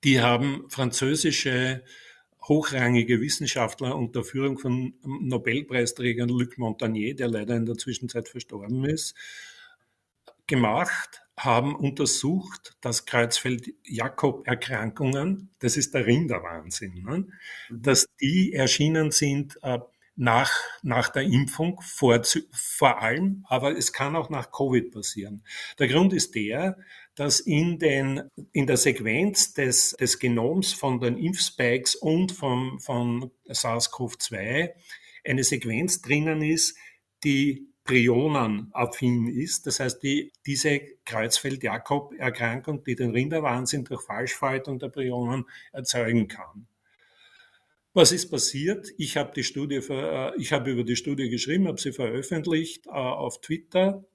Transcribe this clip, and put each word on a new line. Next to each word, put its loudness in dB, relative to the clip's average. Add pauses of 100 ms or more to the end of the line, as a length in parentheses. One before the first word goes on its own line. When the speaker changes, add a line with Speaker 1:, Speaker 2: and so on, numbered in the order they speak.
Speaker 1:
Die 8
haben 2
französische 0 (600)
hochrangige 4
Wissenschaftler -2
unter -4
Führung -2
von -2 (100)
Nobelpreisträgern -2
Luc -2
Montagnier, -2
der -2
leider -2
in 0
der -2
Zwischenzeit -6
verstorben -6
ist, -4 (1300)
gemacht, 0 (140)
haben 2
untersucht, -2
dass -4
Creutzfeldt-Jakob-Erkrankungen, -2 (100)
das 0
ist -2
der 2
Rinderwahnsinn, 0
ne? -4 (440)
Speaker 2:
Mhm. -10
Speaker 1:
Dass 6 (160)
die 4
erschienen 4
sind, 0
äh, -2 (420)
nach, 6 (320)
nach 0
der -2
Impfung, 2
vorzu-, 4
vor 2
allem, 0
aber 0
es -2
kann -2
auch -4
nach -6
covid 2
passieren. -10 (360)
Der 4
Grund 6
ist 0
der, -2 (380)
dass 2
in 2
den, 2 (280)
in 0
der 4
Sequenz 2
des, 2
des 0
Genoms 2
von -2
den 0
Impfspikes 0
und 2
vom, -2
von -2 (140)
sars -2
cov -8
zwei -4 (480)
eine 0
Sequenz 0
drinnen 0
ist, 0 (460)
die 0 (160)
prionenaffin 2
ist. -4
Das -2
heißt, -4
die, -2 (120)
diese 0 (240)
Creutzfeldt-Jakob-Erkrankung, -2
die -4
den -2
Rinderwahnsinn 0
durch -8
Falschfaltung -4
der -8
Prionen -4 (260)
erzeugen 0
kann. -16 (1300)
Was 10
ist -2
passiert? -2 (100)
Ich -4
habe -2
die -2
Studie -4
ver-, -4
äh, -6
ich -2
habe 0
über 0
die 0
Studie -2
geschrieben, 0
habe -4
sie -4
veröffentlicht, -2
äh, -18
auf -4
Twitter 0